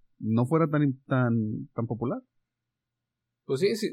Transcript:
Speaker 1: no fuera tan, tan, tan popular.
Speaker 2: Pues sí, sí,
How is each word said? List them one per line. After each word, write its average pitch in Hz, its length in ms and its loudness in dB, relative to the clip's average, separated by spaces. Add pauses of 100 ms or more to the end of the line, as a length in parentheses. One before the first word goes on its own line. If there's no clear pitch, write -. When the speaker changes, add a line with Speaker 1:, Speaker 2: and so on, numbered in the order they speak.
(200)
Speaker 1:
no 113 260 2
fuera 160 240 2
tan, 147 240 2 (140)
tan, 117 680 0
tan - 140 -4
popular. 120 340 -4 (1200)
Speaker 2:
Pues 135 160 -2
sí, 214 140 2
sí, 214 180 -2